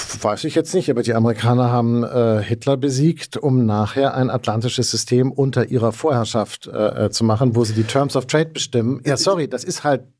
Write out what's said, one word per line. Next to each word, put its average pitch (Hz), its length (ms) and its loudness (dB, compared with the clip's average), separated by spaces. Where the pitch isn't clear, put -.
Weiß 104 240 -2
ich 156 100 -4
jetzt 160 180 0
nicht, 180 160 0
aber 120 140 0
die 117 100 0
Amerikaner 117 560 2
haben, 120 360 2
äh, 113 360 2
Hitler 117 360 -2
besiegt, 143 580 0
um 127 300 2
nachher 107 500 0
ein - 140 2
atlantisches 117 600 -2
System 127 440 0
unter 131 360 0
ihrer 117 220 2
Vorherrschaft, 117 760 -2
äh, 107 400 0
äh, - 20 -4
zu - 160 -2
machen, 113 320 2
wo 120 80 4
sie 107 80 -2
die 110 100 2
Terms 139 320 -2
of 135 100 -2
Trade 160 260 0
bestimmen. 127 540 -2
Ja, 139 120 0
sorry, 175 320 0
das 120 160 -8
ist - 180 -8
halt 143 240 -2